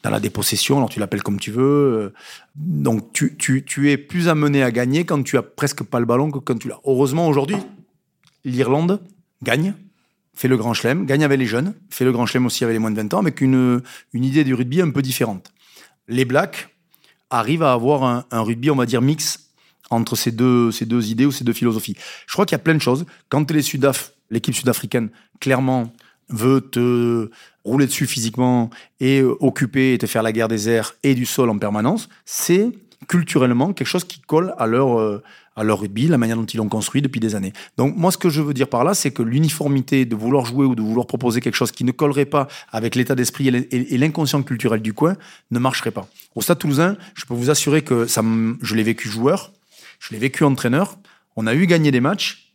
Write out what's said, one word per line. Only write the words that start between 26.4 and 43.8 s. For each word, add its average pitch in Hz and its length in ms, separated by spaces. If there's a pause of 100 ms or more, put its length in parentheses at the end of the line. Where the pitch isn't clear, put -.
te 120 680 (340)
rouler 131 240
dessus - 180
physiquement 120 640 (300)
et, 135 220
euh, 123 180
occuper 131 540
et 117 40
te 113 80
faire 110 180
la 113 80
guerre 113 160
des 110 220
airs 110 240 (100)
et 139 120
du 123 100
sol 123 240
en 104 80
permanence, 107 500 (160)
c'est 196 460 (380)
culturellement 143 640
quelque 131 140
chose 180 160
qui - 160
colle 165 400
à 117 80
leur, 120 320
euh, 107 240 (320)
à 110 80
leur 107 160
rugby, 107 280
la 156 120
manière 113 180
dont 113 80
ils 110 120
l'ont 107 120
construit 113 320
depuis 127 180
des 110 140
années. 95 200 (240)
Donc 135 200
moi, 180 140
ce - 80
que 180 100
je 151 120
veux 147 120
dire 127 160
par 123 140
là, 180 100
c'est 151 160
que 123 140
l'uniformité 139 840
de 117 100
vouloir 120 300
jouer 135 220
ou 123 80
de 110 80
vouloir 113 240
proposer 120 340
quelque 117 140
chose 120 160
qui - 120
ne 123 80
collerait 143 340
pas 143 220 (240)
avec 113 220
l'état 127 220
d'esprit 127 320
et 127 40
l'in-, 123 200
et, 127 240